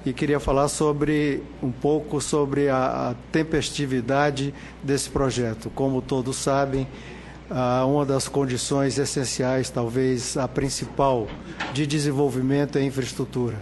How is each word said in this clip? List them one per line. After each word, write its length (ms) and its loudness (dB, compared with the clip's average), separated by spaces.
e 80 0
queria 280 2
falar 280 4
sobre, 720 2
um 80 -2
pouco 500 0
sobre 480 2
a, 420 2
a 40 -4
tempestividade 1200 0
desse 260 0
projeto. 640 0
Como 320 0
todos 340 -2
sabem, 500 2
ah, 320 2
uma 200 4
das 220 0
condições 680 0
essenciais, 720 0
talvez 680 0
a 120 0
principal, 800 0
de 140 0
desenvolvimento 920 2
é 20 4
a 40 2
infraestrutura. 760 -2